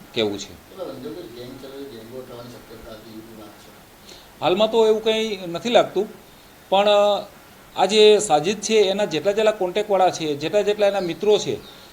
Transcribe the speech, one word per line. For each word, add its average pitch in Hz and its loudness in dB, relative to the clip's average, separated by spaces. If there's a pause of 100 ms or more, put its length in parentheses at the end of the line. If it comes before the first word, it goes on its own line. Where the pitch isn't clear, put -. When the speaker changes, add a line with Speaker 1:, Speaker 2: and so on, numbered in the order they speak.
(140)
Speaker 1:
કહેવું 104 -2
છે. - -14
Speaker 2:
કેટલા 95 -16
બંદૂકો 147 -14
ગેંગ 123 -18 (100)
ચલાવે, 139 -16
ગેંગો 117 -16
થવાની 120 -18
શક્યતા 113 -20
હતી, 110 -20
એવી 110 -20
વાત 104 -20
છે? - -20
Speaker 1:
હાલમાં 190 2
તો 226 4
એવું 220 2
કંઈ 220 -2
નથી 170 -6
લાગતું, 196 2 (640)
પણ, 196 4
અ, 202 2 (500)
આ 175 4
જે 214 6
સાજિદ 165 0
છે 220 -2
એના 202 2
જેટલા 156 -2
જેટલા 214 2
કોન્ટેક્ટવાળા 190 0
છે, 151 -4
જેટલા 160 0
જેટલા 202 0
એના 202 0
મિત્રો 190 0
છે, - -8